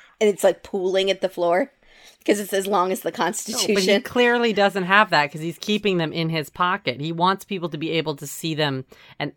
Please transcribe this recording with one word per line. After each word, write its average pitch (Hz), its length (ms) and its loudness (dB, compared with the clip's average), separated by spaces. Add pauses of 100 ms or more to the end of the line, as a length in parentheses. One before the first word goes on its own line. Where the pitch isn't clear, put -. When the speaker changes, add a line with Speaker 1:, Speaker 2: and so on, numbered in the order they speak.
(200)
Speaker 1:
And 214 100 4
it's, 190 140 -2
like, 180 200 2
pooling 190 480 0
at 185 100 -2
the 185 80 -2
floor. 175 420 0 (520)
'Cause 202 160 2
it's 202 140 -6
as 196 140 0
long 190 240 2
as 190 100 -2
the - 80 -4
Speaker 2:
No, 165 80 -8
Speaker 1:
Constitution. 220 560 -2
Speaker 2:
but 196 100 2
he 202 180 4
clearly 240 520 2
doesn't 196 300 2
have 202 260 4
that 147 220 2
'cause 156 100 -10
he's 160 160 -6
keeping 208 400 0
them 160 160 -2
in 165 160 -2
his 160 220 -4
pocket. 180 500 -2
He 165 100 -4
wants 185 340 0
people 175 240 -6
to 151 100 -8
be 156 120 -4
able 156 260 -2
to 143 100 -14
see 160 260 -6
them 139 320 -2 (320)
and - 200 -6